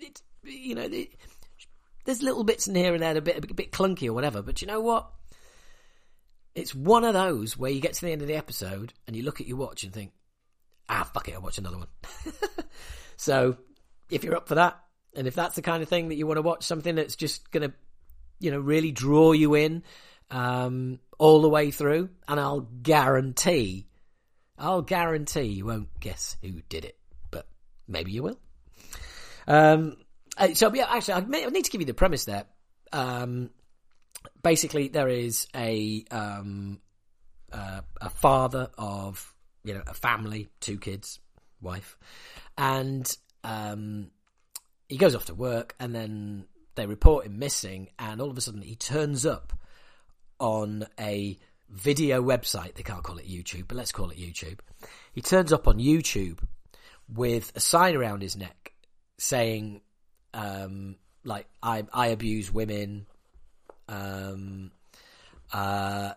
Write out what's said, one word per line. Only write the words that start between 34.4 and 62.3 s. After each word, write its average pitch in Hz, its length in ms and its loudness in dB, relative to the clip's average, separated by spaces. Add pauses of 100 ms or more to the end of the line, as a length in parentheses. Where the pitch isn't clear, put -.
basically, 156 460 4
there 139 200 2
is 120 460 0
a, 110 560 -2
um, 101 680 -8 (720)
uh, 98 280 -10 (200)
a - 100 -10
father 131 640 2
of, 98 580 -8 (300)
you 104 100 -8
know, 98 120 -10
a - 80 -10
family, 107 540 -2 (120)
two 101 180 -8
kids, 101 420 -12 (400)
wife, 90 360 -12 (640)
and, 135 580 -2 (280)
um, 107 640 -8 (800)
he 135 100 -6
goes 147 180 8
off - 80 -6
to 85 100 -10
work, 117 460 -6
and 123 120 -6
then 104 540 -8 (300)
they 110 100 -4
report 131 400 6
him 104 140 -10
missing, 95 480 -6 (100)
and 110 220 -8
all 143 100 -6
of 123 80 -10
a - 20 -6
sudden 107 220 -8
he 113 140 -14
turns 143 500 -2
up - 260 -2 (880)
on 107 480 -2 (140)
a 101 360 -4 (320)
video 135 540 2
website. 123 520 0
They - 100 -10
can't 90 180 -8
call 92 160 -10
it 80 100 -14
YouTube, 90 380 -10
but 123 100 -8
let's 123 140 -6
call 92 200 -2
it 76 80 -12
YouTube. 87 420 -12 (520)
He - 100 -8
turns 180 300 4
up - 140 4
on 104 120 12
YouTube 117 600 2 (680)
with 117 480 -2
a 202 40 -4
sign 170 360 4
around 107 260 -2
his 95 140 -8
neck - 380 -14 (440)
saying, 110 640 -2 (540)
um, 98 640 -10 (280)
like, 104 240 -10 (140)
"I, 110 300 -2
I 123 160 2
abuse 107 440 -2